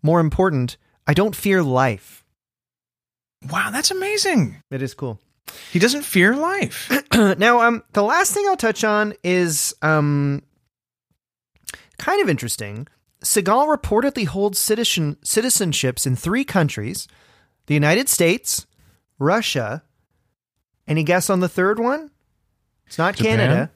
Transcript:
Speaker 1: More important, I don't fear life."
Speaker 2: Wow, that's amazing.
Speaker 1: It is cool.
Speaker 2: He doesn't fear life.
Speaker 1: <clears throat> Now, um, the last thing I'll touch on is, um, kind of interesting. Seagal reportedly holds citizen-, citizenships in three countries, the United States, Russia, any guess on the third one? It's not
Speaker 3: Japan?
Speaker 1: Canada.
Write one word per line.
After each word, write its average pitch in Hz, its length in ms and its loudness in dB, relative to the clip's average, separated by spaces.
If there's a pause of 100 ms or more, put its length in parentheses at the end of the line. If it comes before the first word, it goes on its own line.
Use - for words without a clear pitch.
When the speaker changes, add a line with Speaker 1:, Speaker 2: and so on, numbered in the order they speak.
Speaker 1:
More 165 180 4
important, 156 560 0 (320)
I 147 60 4
don't 202 200 2
fear 190 300 0
life." 127 580 -2 (1300)
Speaker 2:
Wow, 180 220 -2
that's 277 180 0
amazing. 381 800 -2
Speaker 1:
It 131 120 -6
is 135 120 -8
cool. 120 240 -8 (540)
Speaker 2:
He 170 80 2
doesn't 254 220 0
fear 202 340 2
life. 349 520 -4 (220)
Speaker 1:
<clears throat> 214 260 4
Now, 233 260 4
um, 233 200 2 (120)
the 208 100 2
last 330 280 0
thing 415 140 -2
I'll 381 100 2
touch 226 280 -2
on 208 300 0 (100)
is, 180 580 0
um, 147 600 0 (1600)
kind 392 240 0
of 277 60 2
interesting. 117 580 -4 (380)
Seagal 220 420 2 (100)
reportedly 247 500 0
holds 196 340 -2
citizen-, 170 640 -2
citizenships 185 840 0
in 131 80 0
three 214 300 -2
countries, 147 640 -2 (580)
the 147 80 0
United 160 340 2
States, - 580 0 (520)
Russia, 143 640 -2 (1040)
any 156 160 0
guess 175 260 0
on 190 120 2
the 180 80 0
third 202 320 0
one? 285 300 -4 (760)
It's - 120 -14
not 180 180 0
Speaker 3:
Japan? 220 220 2
Speaker 1:
Canada. 147 380 2